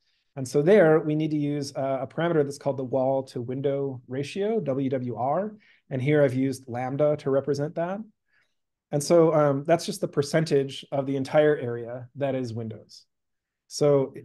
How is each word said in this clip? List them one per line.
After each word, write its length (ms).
And 100
so 160
there 380
we 160
need 160
to 40
use, 380
uh, 280
a 40
parameter 380
that's 140
called 180
the 80
wall 400
to 180
window 640
ratio, 540
W 280
W 280
R. 400
And 100
here 220
I've 120
used 340
lambda 500
to 120
represent 440
that. 240
And 100
so, 320
um, 320
that's 180
just 160
the 60
percentage 840
of 140
the 100
entire 400
area 600
that 200
is 180
windows. 520
So 480